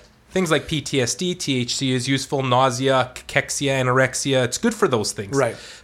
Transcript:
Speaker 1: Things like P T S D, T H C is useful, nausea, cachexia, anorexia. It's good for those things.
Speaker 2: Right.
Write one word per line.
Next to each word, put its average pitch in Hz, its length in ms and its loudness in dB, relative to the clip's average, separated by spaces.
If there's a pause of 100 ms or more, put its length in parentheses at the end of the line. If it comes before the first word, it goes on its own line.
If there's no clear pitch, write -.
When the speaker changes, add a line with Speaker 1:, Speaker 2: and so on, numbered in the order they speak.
(300)
Speaker 1:
Things 185 200 0
like 156 160 2
P 151 140 -2
T 135 200 0
S 120 140 0
D, 180 200 -4
T 135 260 -2
H 120 160 -4
C 135 160 0
is 127 160 -2
useful, 135 340 0
nausea, 127 720 2
cachexia, 135 680 -2
anorexia. 127 640 2
It's 117 140 -4
good - 160 0
for 190 140 2
those 110 240 0
things. 104 240 -6
Speaker 2:
Right. 120 200 2 (260)